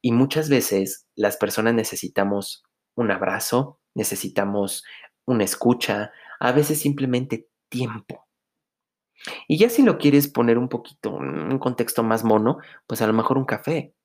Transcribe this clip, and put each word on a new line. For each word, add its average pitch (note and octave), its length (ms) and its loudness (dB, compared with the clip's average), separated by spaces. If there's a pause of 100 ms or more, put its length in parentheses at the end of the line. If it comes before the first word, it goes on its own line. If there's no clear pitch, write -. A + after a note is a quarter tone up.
Y B2 120 0
muchas C#3 360 2
veces G2+ 640 0
las G#2 220 0
personas A2 380 0
necesitamos G2+ 880 -4 (300)
un A#2 160 -2
abrazo, G2 720 -2 (140)
necesitamos G2+ 920 -4 (400)
una A#2 200 2
escucha, G#2+ 680 0 (260)
a B2 140 0
veces D3 280 2
simplemente C3+ 680 -2 (200)
tiempo. A#2 600 -8 (1200)
Y D#3 100 0
ya A3 120 6
si C#4 120 4
lo G#3+ 160 6
quieres C#3+ 300 4
poner A#2 280 2
un B2 120 0
poquito, - 420 -8
un E2 480 -4
contexto A#2+ 460 -2
más A2 180 0
mono, A2 360 2 (280)
pues - 160 -4
a A2 60 2
lo A2 40 2
mejor A2+ 260 2
un C3 60 -2
café. - 500 -4 (100)